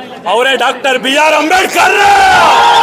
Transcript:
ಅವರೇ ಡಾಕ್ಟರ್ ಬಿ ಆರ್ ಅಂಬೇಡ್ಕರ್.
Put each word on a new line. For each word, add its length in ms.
ಅವರೇ 200
ಡಾಕ್ಟರ್ 420
ಬಿ 80
ಆರ್ 160
ಅಂಬೇಡ್ಕರ್. 560